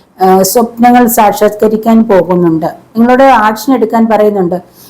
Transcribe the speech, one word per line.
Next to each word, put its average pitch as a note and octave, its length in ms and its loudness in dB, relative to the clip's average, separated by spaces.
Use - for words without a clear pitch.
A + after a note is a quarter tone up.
ആ, F#3 200 2
സ്വപ്നങ്ങൾ A#3+ 680 0
സാക്ഷാത്കരിക്കാൻ A3 960 0
പോകുന്നുണ്ട്. F3 640 0
നിങ്ങളോട് B3 580 -2
ആക്ഷൻ A3+ 500 0
എടുക്കാൻ A3+ 340 0
പറയുന്നുണ്ട്. G3+ 540 -2